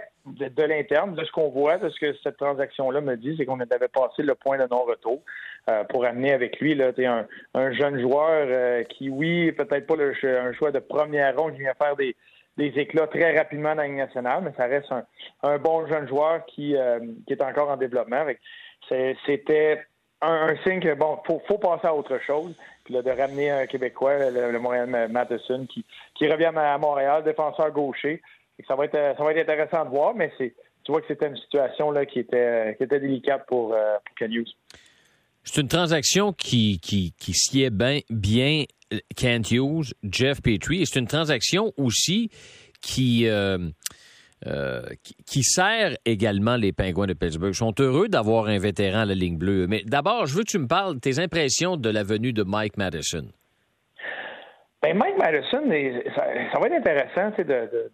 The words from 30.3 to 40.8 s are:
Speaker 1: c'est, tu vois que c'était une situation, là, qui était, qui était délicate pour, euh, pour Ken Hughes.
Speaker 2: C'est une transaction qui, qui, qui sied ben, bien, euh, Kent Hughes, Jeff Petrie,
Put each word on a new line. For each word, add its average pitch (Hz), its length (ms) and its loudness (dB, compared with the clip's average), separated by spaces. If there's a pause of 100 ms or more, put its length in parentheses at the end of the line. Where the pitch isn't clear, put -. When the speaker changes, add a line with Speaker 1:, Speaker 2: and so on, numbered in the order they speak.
Speaker 1:
c'est, 123 160 -4 (300)
tu 143 80 -2
vois 156 80 2
que - 80 -16
c'était 151 180 -2
une 139 100 -6
situation, 147 540 0
là, 143 160 0
qui - 140 -4
était, 117 580 2
qui 131 60 0
était 139 160 2
délicate 135 480 0
pour, 113 260 0
euh, 107 300 2
pour - 100 -18
Ken 113 180 -4
Hughes. 117 220 -4 (880)
Speaker 2:
C'est - 180 -2
une 135 80 0
transaction 170 640 2
qui, 107 480 2
qui, 92 380 -2
qui - 140 -6
sied 131 380 2
ben, 120 380 0
bien, 120 580 2 (260)
euh, 107 60 -4 (180)
Kent 117 340 0
Hughes, 135 420 0 (120)
Jeff 123 360 0
Petrie, 127 420 0